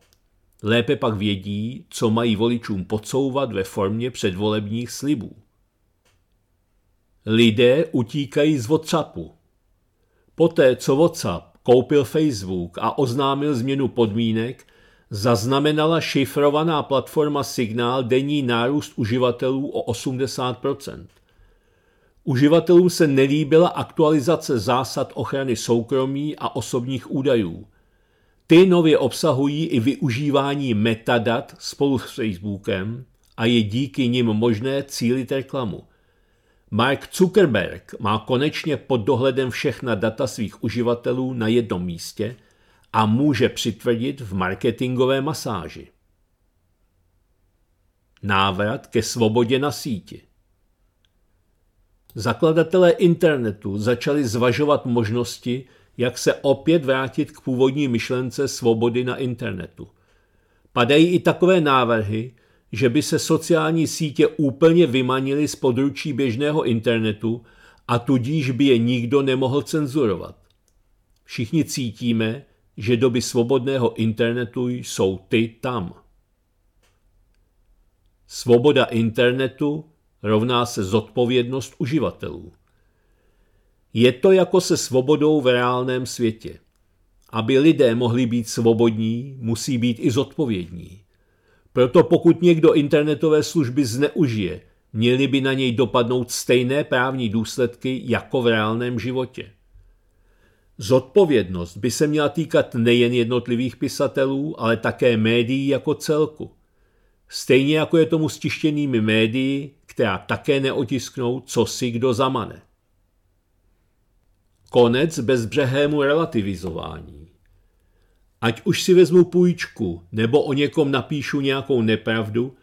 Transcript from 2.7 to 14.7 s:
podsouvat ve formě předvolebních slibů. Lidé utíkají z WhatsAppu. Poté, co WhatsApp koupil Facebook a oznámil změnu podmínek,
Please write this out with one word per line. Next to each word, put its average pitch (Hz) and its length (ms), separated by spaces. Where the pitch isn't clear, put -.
podsouvat 131 680
ve 95 120
formě 110 460
předvolebních 107 800
slibů. 135 460
Lidé 120 680
utíkají 147 640
z 113 80
WhatsAppu. 151 680
Poté, 156 420
co 135 200
WhatsApp 139 640
koupil 127 420
Facebook 95 760
a 110 180
oznámil 139 560
změnu 135 340
podmínek, 113 760